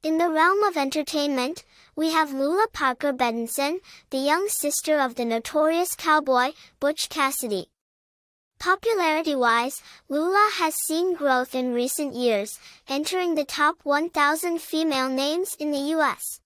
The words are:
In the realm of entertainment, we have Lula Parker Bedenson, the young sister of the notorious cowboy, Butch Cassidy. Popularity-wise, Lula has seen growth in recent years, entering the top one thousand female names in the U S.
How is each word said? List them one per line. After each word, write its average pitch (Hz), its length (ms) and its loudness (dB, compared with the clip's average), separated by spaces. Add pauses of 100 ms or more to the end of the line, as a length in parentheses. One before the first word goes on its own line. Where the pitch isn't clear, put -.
In 320 160 0
the 339 120 2
realm 349 340 4
of 359 140 0
entertainment, 285 880 -2 (280)
we 320 180 0
have 311 200 2
Lula 302 400 0
Parker 277 400 -2
Bedenson, 254 680 -2 (320)
the 269 60 -2
young 302 300 2
sister 302 500 0
of 254 180 0
the 240 100 -2
notorious 302 680 0
cowboy, 294 580 2 (280)
Butch - 300 -2
Cassidy. 262 580 -2 (920)
Popularity-wise, 311 1200 0 (240)
Lula 370 460 2
has 311 200 0 (120)
seen 349 300 0
growth 262 380 0
in 254 200 -2
recent 254 420 -2
years, 220 420 0 (300)
entering 330 480 -2
the 302 80 0
top 302 400 0
one 294 260 0
thousand 320 520 0
female 294 480 -2
names 294 500 -2
in 302 120 -4
the 285 180 -2
U 320 120 0
S. - 440 -4